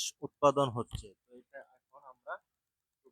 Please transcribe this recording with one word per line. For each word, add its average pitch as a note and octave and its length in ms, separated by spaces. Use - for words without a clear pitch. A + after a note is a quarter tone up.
উৎপাদন C#3 480
হচ্ছে। A2+ 380
তো - 180
এটা C3 220
এখন - 300
আমরা C3+ 300
একটু - 220